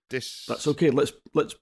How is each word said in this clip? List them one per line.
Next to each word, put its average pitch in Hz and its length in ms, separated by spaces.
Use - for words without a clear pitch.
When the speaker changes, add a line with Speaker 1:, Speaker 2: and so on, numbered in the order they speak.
Speaker 1:
dis- - 400
Speaker 2:
That's - 200
okay. 147 220
Let's, 131 220
let's, 151 280